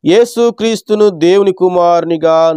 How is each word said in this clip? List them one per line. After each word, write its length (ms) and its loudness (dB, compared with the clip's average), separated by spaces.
యేసుక్రీస్తును 1000 0
దేవుని 440 0
కుమారునిగా 1040 0